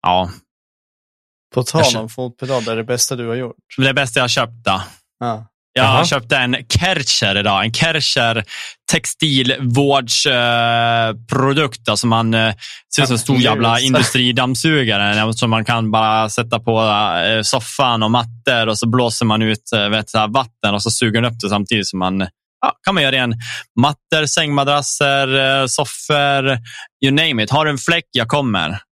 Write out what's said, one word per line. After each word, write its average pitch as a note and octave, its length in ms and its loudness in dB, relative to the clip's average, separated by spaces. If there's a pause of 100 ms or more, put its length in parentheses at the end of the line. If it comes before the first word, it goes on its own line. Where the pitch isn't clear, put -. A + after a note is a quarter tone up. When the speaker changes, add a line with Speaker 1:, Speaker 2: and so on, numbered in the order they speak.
Speaker 1:
Ja. F2+ 280 0 (1300)
Speaker 2:
På B2 80 0
tal D#3+ 180 0
Speaker 1:
Kanske. B2 180 2
Speaker 2:
om A2+ 100 -10
fotpedal, B2+ 540 -6
det A#2 80 -6
är A2+ 40 -2
det A2 80 -4
bästa B2 320 -2
du A#2+ 120 -8
har A#2 80 -4
gjort. B2 200 -8 (220)
Speaker 1:
Det C3+ 160 2
bästa C3+ 260 0
jag C3 40 2
har A#2+ 60 0
köpt, A#2 360 -2
då. F#2+ 160 0 (380)
Speaker 2:
Ja. A2+ 280 -6 (300)
Speaker 1:
Jag B2+ 80 4
Speaker 3:
Jaha. C3+ 200 4
Speaker 1:
köpte C#3 320 0
en B2 180 0 (140)
Kärcher D3 680 0
idag. G2+ 280 2
En A2+ 80 -4
Kärcher B2+ 720 0 (480)
textilvårds, C3+ 1300 0
eh, A#2 880 2 (160)
produkt, C#3 560 0
då, G#2 120 0
som A#2+ 120 0
man, A2+ 240 2
eh, A2+ 200 2 (420)
ser D3 60 2
ut A#2 60 2
som B2 80 0
en A2+ 40 0
stor C3+ 160 0
Speaker 2:
Ljus. B2 100 2
Speaker 1:
jävla A#2 340 2
industridammsugare, B2 1400 2
eh, A2 120 2
som A2+ 180 0
man A2+ 160 0
kan A2+ 260 0
bara A2 380 2
sätta A2+ 300 -2
på, A2+ 220 0
eh, G#2 600 0
soffan A#2 640 0
och A2 80 0
mattor A#2 560 0
och A2 100 -2
så A#2+ 120 -2
blåser A#2+ 360 0
man G#2+ 160 2
ut, A2 340 -2
eh, G#2 140 0
vet, G#2+ 200 -2
så - 80 -2
här, G#2+ 100 2
vatten - 460 -2
och G2+ 100 -2
så A2+ 80 -2
suger A2+ 300 0
den A#2+ 100 0
upp A#2 80 -12
det G2+ 100 -4
samtidigt G#2 380 0
som F#2 120 -6
man, F#2 200 0 (420)
ja, C#4 100 0 (140)
kan G3 100 0
man D#3 80 2
göra C3+ 120 0
en B2 180 0 (460)
mattor, D3+ 460 0
sängmadrasser, C#3 1400 0
eh, C3 60 2
soffor, C#3 920 0 (480)
you C3+ 60 4
name C#3+ 320 2
it. G#2 80 -4
Har D3+ 140 2
du D3+ 60 0
en C#3 60 -2
fläck, E3+ 340 -2
jag A#2 160 0
kommer. G2+ 520 0 (140)